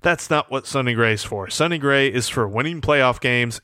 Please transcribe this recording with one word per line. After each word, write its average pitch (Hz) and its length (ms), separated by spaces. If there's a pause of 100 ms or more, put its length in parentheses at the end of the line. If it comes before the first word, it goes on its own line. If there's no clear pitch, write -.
That's 170 280
not 151 200
what 131 160
Sonny 127 280
Gray's 113 300
for. 98 260
Sonny 165 280
Gray 139 300
is 117 220
for 113 180
winning 143 340
playoff 131 380
games 120 440